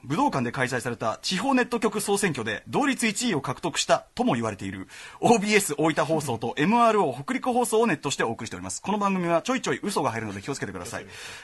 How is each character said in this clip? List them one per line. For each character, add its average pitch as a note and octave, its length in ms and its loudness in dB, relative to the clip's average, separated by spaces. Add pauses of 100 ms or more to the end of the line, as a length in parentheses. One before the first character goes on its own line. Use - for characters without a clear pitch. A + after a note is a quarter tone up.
武 C3 120 -2
道 C#4+ 140 2
館 C3+ 120 0
で A#2+ 100 -2
開 B2+ 160 0
催 B2 120 -2
さ B2+ 80 -6
れ A#2 80 -4
た A2 240 -2
地 F#3 160 -2
方 B3+ 160 2
ネ B3 120 4
ッ B3 40 -2
ト A#3 100 -2
局 A3 220 0
総 G3+ 160 2
選 G3 140 2
挙 A#2+ 140 -4
で、 G#2+ 240 -4
同 G3 180 2
率 B3 220 0
一 A#3 200 -2
位 G3 60 2
を C#3 80 0
獲 - 180 -6
得 D#3+ 160 -4
し - 80 -2
た D#3+ 300 2
と A#3+ 100 0
も F#3+ 100 2
言 A#2 80 0
わ A2 100 -2
れ G2 40 -8
て G2+ 100 -10
い G2 40 -6
る、 F#2+ 180 -10 (320)
オ A3 140 6
ー A3+ 60 6
ビ G#3 80 -2
ー G#3+ 80 4
エ G3 40 6
ス D3+ 160 -2
大 D#3 140 2
分 D#3 140 0
放 D#3 180 0
送 A#2+ 160 -4
と - 180 -4
エ D3 80 2
ム A3+ 160 4
ア A#3 80 6
ー A3 40 6
ル G#3 100 4
オ C#3+ 100 2
ー C3 120 -10
北 B3 100 -2
陸 B3 180 -2
放 A#3+ 140 2
送 A3 140 4
を A#3 80 4
ネ E3+ 60 2
ッ - 40 0
ト C#3 140 -4
し - 40 -2
て - 60 -2
お A#2 80 0
送 A#2 140 -6
り - 20 -6
し - 40 -12
て F#2+ 60 -8
お F2+ 40 -10
り F2+ 40 -10
ま F#2+ 60 -8
す。 - 100 -8
こ F#3+ 120 -2
の G#3+ 60 0
番 G3+ 140 2
組 F3+ 140 0
は E3+ 160 2
ち - 80 -2
ょ C4 60 2
い - 40 -4
ち - 80 -4
ょ D3 60 0
い G#2+ 80 -4
嘘 G3 200 0
が B2 100 4
入 A2+ 100 -4
る G#2+ 60 -6
の G2+ 40 -6
で G2 80 -8
気 - 80 -8
を C#3 60 -4
つ - 60 -8
け C3 60 -4
て G2 60 -8
く F#2 60 -10
だ F2 80 -8
さ F2+ 140 -8
い。 - 60 -14 (380)